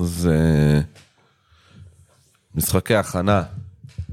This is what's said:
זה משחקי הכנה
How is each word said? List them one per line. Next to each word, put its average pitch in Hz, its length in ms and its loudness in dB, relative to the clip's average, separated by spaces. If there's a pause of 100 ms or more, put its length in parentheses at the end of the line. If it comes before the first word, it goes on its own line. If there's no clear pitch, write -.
זה 85 340 0 (2250)
משחקי 92 400 0
הכנה 95 480 0 (680)